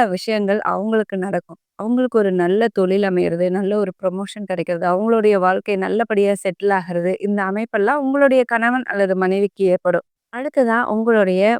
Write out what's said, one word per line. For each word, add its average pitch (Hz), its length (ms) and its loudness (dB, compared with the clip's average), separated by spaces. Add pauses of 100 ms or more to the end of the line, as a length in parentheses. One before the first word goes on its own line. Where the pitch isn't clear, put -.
விஷயங்கள் 202 540 -2
அவங்களுக்கு 202 560 -2
நடக்கும். 185 420 -6 (160)
அவங்களுக்கு 240 440 0
ஒரு 196 120 2
நல்ல 185 300 2 (120)
தொழில் 190 340 0
அமையிறது, 180 420 0
நல்ல 190 280 -2
ஒரு 202 160 -2
ப்ரமோஷன் 190 540 -6
கிடைக்கிறது, 180 380 -4
அவங்களுடைய 208 540 2
வாழ்க்கை 190 360 0
நல்லபடியா 202 600 0
செட்டில் 196 380 -2
ஆகிறது, 180 460 -2
இந்த 202 240 -2
அமைப்பெல்லாம் 220 580 -2
உங்களுடைய 269 420 4
கணவன் 240 420 0
அல்லது 196 300 0
மனைவிக்கு 190 500 0
ஏற்படும். 180 400 0 (280)
அடுத்ததா 247 500 0
உங்களுடைய 214 600 2 (160)